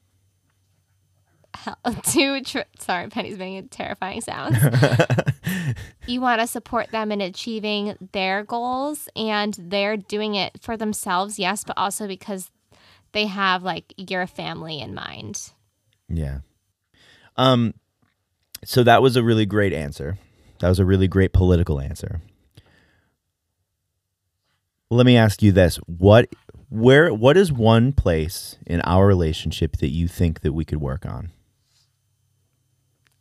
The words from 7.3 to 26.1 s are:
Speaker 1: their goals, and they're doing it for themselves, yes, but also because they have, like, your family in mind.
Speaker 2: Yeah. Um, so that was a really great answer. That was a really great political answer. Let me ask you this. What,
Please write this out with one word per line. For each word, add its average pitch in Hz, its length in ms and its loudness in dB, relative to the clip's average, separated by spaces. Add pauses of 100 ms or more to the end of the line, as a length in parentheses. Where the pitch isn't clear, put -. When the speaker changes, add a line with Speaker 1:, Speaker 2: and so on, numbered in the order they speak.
Speaker 1:
their 190 320 -4
goals, 254 720 -6
and 208 420 -4
they're 202 380 -4
doing 208 400 -6
it - 260 -6
for 233 140 -10
themselves, 208 640 -4
yes, 196 240 -4
but - 140 -10
also 202 320 -6
because 190 420 -12 (640)
they 214 140 -2
have, 190 360 -2
like, 175 320 -8
your 180 320 -6
family 160 540 -12
in - 120 -14
mind. 92 580 -12 (580)
Speaker 2:
Yeah. 73 300 -6 (1000)
Um, 123 360 2 (920)
so - 180 2
that 117 180 6
was 127 140 4
a 123 80 2
really 110 220 4
great 101 260 0
answer. 73 460 -8 (420)
That 85 80 0
was 90 120 2
a 98 60 4
really 95 220 4
great 92 240 2
political 87 480 2
answer. 71 400 -10 (2750)
Let 120 160 4
me 123 100 8
ask 113 260 4
you 104 120 6
this. 87 240 4 (100)
What, 98 400 6 (400)